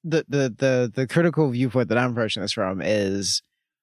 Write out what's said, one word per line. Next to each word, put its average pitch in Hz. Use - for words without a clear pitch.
the, 160
the, 135
the, 127
the 131
critical 160
viewpoint 123
that 113
I'm 123
approaching 110
this 101
from 95
is 98